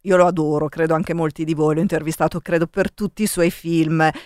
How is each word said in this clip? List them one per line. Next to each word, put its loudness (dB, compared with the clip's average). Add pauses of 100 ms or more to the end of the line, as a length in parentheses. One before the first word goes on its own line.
io 4
lo 8
adoro, 0
credo 0
anche -2
molti -4
di 0
voi, 2
l'ho 0
intervistato -2
credo 0
per -2
tutti -6
i 2
suoi 0
film, 0 (160)